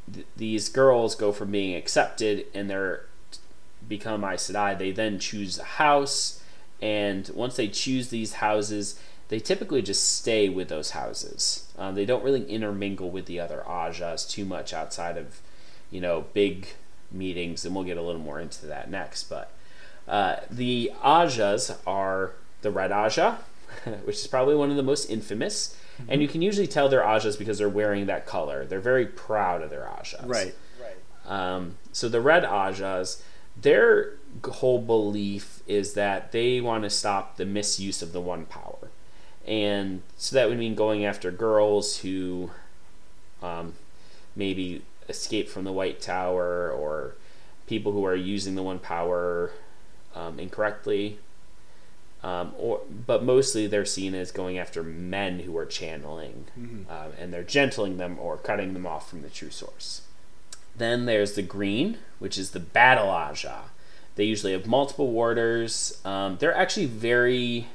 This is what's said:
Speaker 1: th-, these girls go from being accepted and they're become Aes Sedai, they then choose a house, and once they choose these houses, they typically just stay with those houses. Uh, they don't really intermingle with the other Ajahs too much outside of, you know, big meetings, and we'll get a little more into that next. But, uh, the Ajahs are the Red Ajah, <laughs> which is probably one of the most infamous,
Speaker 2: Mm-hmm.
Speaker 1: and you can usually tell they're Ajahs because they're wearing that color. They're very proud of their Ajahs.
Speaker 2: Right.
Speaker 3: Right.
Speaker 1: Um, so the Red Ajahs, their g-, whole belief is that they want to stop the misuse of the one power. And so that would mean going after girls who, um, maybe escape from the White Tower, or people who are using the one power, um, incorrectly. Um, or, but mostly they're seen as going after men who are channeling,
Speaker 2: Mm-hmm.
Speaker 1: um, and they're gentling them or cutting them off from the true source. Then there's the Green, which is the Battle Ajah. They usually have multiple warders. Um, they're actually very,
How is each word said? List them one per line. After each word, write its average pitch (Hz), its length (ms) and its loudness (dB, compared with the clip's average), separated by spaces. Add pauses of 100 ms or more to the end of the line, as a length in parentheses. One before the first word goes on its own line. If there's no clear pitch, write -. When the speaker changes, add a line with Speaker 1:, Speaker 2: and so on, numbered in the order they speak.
(120)
Speaker 1:
th-, - 140 -8 (100)
these 110 340 -2
girls 123 440 6
go 104 180 2
from 101 180 -2
being 98 260 0
accepted 104 800 2
and 98 160 -4
they're 95 340 -2 (840)
become 107 380 -2
Aes 95 260 -2
Sedai, 101 260 2
they 95 140 -2
then 104 280 0
choose 101 400 -4
a - 60 -6
house, - 800 4 (400)
and 104 520 0
once 127 220 -4
they 110 120 0
choose 127 400 0
these 113 260 -4
houses, 104 640 0 (300)
they 110 100 -2
typically 175 440 0
just 98 340 2
stay 107 320 4
with 92 200 -2
those 78 220 -4
houses. - 880 -4
Uh, 95 140 -4
they 101 120 2
don't 123 200 2
really 131 220 4
intermingle 98 640 -2
with 90 160 -6
the 87 120 -6
other 85 280 -4
Ajahs 85 640 -4
too 104 160 -4
much 92 280 -6
outside 85 440 -4
of, 80 240 -8 (500)
you 90 100 -6
know, 87 320 0
big 95 360 2 (440)
meetings, 90 520 -4
and 90 120 -2
we'll 95 80 -2
get 90 120 -2
a 85 60 -2
little 85 180 -2
more 76 200 -6
into - 260 -8
that 71 240 -6
next. - 340 -6
But, - 280 -6 (560)
uh, 95 280 2 (140)
the 123 400 0 (140)
Ajahs 120 720 6 (100)
are 95 460 0 (300)
the 107 100 2
Red 95 180 0
Ajah, 110 460 4 (300)
<laughs> 104 380 -6
which 104 120 -2
is - 100 -6
probably 135 300 6
one 143 140 4
of 143 60 2
the 139 60 2
most 139 260 2
infamous, 110 680 -2 (200)
Speaker 2:
Mm-hmm. 117 160 -4
Speaker 1:
and 139 80 4
you 143 80 4
can 160 140 0
usually 202 240 2
tell 139 240 4
they're 131 100 8
Ajahs 110 380 4
because 104 180 -2
they're 104 140 4
wearing 101 340 2
that 95 220 -2
color. 71 400 -4
They're 95 140 -4
very 123 260 4
proud 92 560 0
of 76 80 -6
their 67 140 -6 (140)
Ajahs. - 300 -8
Speaker 2:
Right. 104 260 0 (240)
Speaker 3:
Right. 110 160 -8 (320)
Speaker 1:
Um, 92 500 -2 (140)
so 120 200 -2
the 117 100 4
Red 156 240 8
Ajahs, 95 800 0 (360)
their 208 520 8 (340)
g-, - 60 -4
whole 127 280 4
belief 104 880 0
is 98 280 2
that 98 380 0
they 123 280 4
want 113 240 0
to 104 60 -2
stop 101 480 0
the 95 80 -2
misuse 98 560 -2
of 85 100 -6
the 90 80 -2
one 87 240 -4
power. - 460 -8 (560)
And 101 560 0 (160)
so - 180 0
that 117 140 6
would 120 80 0
mean 113 160 0
going 107 320 4
after 95 240 0
girls 107 720 4
who, 92 500 -2 (920)
um, 85 300 -6 (640)
maybe 95 480 -2 (260)
escape - 400 -2
from 95 160 -6
the 95 80 -2
White 95 300 -2
Tower, 90 680 0
or 73 440 -4 (520)
people 104 260 0
who 101 120 2
are 92 100 4
using 95 400 -2
the 95 80 -2
one 92 180 -4
power, 87 720 0 (640)
um, 82 240 -6
incorrectly. 104 840 -2 (1000)
Um, 90 360 -4
or, - 220 0 (260)
but 113 160 4
mostly 127 460 4
they're 101 160 2
seen 95 280 -2
as 92 200 -4
going 92 260 -4
after 85 240 -6
men 90 580 -2
who 82 160 -6
are 80 100 -2
channeling, 76 800 -8 (120)
Speaker 2:
Mm-hmm. 113 320 -8
Speaker 1:
um, 78 260 -8
and 87 160 -8
they're 87 120 -6
gentling 107 540 2
them 90 200 -4
or 82 180 -4
cutting 101 360 -2
them 90 140 -4
off 78 220 -4
from 82 140 -8
the 67 60 -8
true - 220 -8
source. - 500 -8 (760)
Then 117 300 2
there's 104 280 4
the 101 80 0
Green, 104 560 0 (200)
which 98 180 -4
is 95 140 -4
the - 80 -6
Battle 113 500 8
Ajah. 76 560 -2 (520)
They 104 80 4
usually 104 300 2
have 95 120 -2
multiple 139 460 2
warders. 117 920 2
Um, 95 360 -2
they're 151 160 4
actually 185 300 2
very, 120 880 2